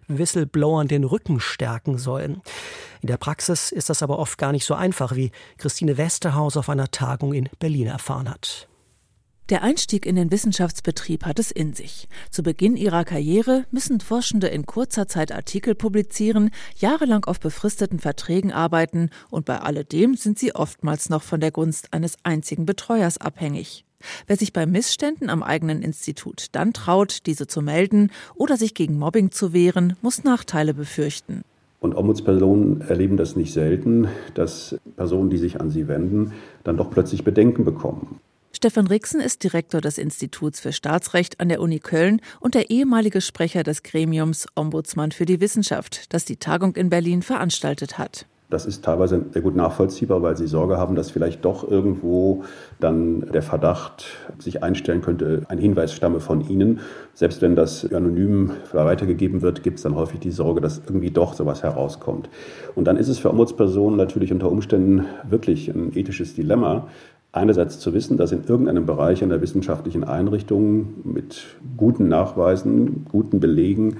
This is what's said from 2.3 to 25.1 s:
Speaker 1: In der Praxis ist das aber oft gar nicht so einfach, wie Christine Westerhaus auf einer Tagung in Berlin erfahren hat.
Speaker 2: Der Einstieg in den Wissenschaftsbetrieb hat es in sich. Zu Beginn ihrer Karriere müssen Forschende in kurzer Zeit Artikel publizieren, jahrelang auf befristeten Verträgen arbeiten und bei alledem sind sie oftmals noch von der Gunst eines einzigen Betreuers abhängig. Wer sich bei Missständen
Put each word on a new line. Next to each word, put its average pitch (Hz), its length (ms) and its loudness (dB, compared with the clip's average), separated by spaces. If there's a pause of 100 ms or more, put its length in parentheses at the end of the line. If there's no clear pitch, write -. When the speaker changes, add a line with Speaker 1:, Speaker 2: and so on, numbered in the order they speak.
Speaker 1:
In - 60 -6
der 120 100 -2
Praxis - 540 -4
ist - 180 -4
das 160 120 -2
aber 139 160 -2
oft - 220 -6
gar 139 120 0
nicht 139 140 0
so 156 80 0
einfach, 131 420 -2
wie 127 160 -2 (280)
Christine 147 380 -2
Westerhaus 151 600 0
auf 139 100 -2
einer 135 220 -2
Tagung 131 420 -4
in 135 160 -2 (120)
Berlin 147 280 0
erfahren 131 420 -6
hat. - 380 -10 (840)
Speaker 2:
Der 190 100 2
Einstieg 220 460 0
in 180 80 0
den 170 160 2
Wissenschaftsbetrieb 175 920 -2
hat 156 140 -4
es - 140 -2
in 156 220 -4
sich. - 360 -14 (220)
Zu - 100 -6
Beginn 180 340 2
ihrer 170 280 2
Karriere 208 680 2
müssen 247 300 -2
Forschende 220 480 0
in 143 180 -4
kurzer 226 420 -2
Zeit 156 240 -2
Artikel - 440 -2
publizieren, 208 760 2 (260)
jahrelang 240 500 2
auf 180 140 -4
befristeten 180 600 -2
Verträgen 180 520 -2
arbeiten 165 600 0 (180)
und 156 160 -6
bei 127 140 -2
alledem 156 560 2
sind 208 240 -2
sie - 160 -2
oftmals - 560 -4
noch 156 100 0
von 160 200 -4
der 156 100 2
Gunst 160 420 -4
eines 165 300 -2
einzigen 156 420 -2
Betreuers 196 540 0
abhängig. 147 680 -8 (400)
Wer 202 100 2
sich 196 160 0
bei 165 140 0
Missständen 247 640 0